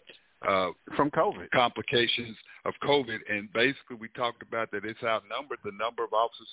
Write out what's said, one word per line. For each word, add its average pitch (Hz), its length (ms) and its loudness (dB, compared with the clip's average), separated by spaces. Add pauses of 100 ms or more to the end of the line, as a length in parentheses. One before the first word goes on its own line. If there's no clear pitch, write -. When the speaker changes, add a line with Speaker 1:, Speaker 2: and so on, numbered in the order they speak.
(460)
Speaker 1:
uh, 95 240 2 (260)
Speaker 2:
from 147 140 4
covid, 190 400 0
Speaker 1:
complications 120 840 2 (280)
of 95 80 -2 (100)
covid, 131 360 2 (100)
and 104 240 -4
basically 127 460 0
we 113 180 -12
talked 120 260 -4
about 110 280 -4
that 101 140 -4
it's 113 180 -8
outnumbered 117 600 -2
the 101 80 -6
number 117 320 -4
of 107 80 -6
officers 113 400 2